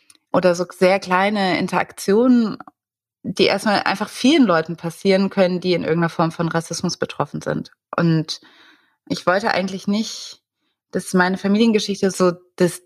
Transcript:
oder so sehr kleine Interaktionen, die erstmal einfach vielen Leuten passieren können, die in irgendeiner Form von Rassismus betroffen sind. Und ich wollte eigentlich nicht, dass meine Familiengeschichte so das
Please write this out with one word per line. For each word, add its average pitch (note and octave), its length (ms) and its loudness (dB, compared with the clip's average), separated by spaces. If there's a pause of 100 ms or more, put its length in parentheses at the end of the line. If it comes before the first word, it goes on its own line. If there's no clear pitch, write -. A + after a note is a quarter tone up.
(320)
oder F3+ 240 2
so F3 100 -4 (120)
sehr F#3+ 220 4
kleine F#3+ 580 0
Interaktionen, A3 1000 0 (680)
die - 220 0
erstmal G3+ 380 0
einfach G3 260 -4
vielen C#4 340 4
Leuten E3+ 320 0
passieren F#3+ 540 0
können, F3+ 320 0
die F3+ 120 0
in E3+ 100 -2
irgendeiner E3 260 0
Form E3 220 -2
von E3 180 -4
Rassismus E3 480 -4
betroffen - 440 -6
sind. - 300 -6 (240)
Und D#3+ 460 0 (640)
ich - 180 -8
wollte G3+ 260 0
eigentlich F#3+ 360 -4
nicht, - 540 -4 (500)
dass - 220 -6
meine F#3 240 2
Familiengeschichte G3+ 720 0
so F3+ 220 2 (240)
das F3 280 0